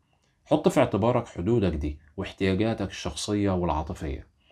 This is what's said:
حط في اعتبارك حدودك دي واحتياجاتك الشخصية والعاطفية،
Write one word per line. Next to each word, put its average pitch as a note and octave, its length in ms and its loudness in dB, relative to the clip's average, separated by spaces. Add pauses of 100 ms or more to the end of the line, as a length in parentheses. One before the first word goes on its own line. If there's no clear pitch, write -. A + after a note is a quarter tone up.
(460)
حط D3+ 240 2
في D#3 100 2
اعتبارك A#2 480 2
حدودك G2+ 460 0
دي D2+ 260 -4 (180)
واحتياجاتك G2 720 0
الشخصية G2+ 640 -2
والعاطفية، D#2 760 -2 (240)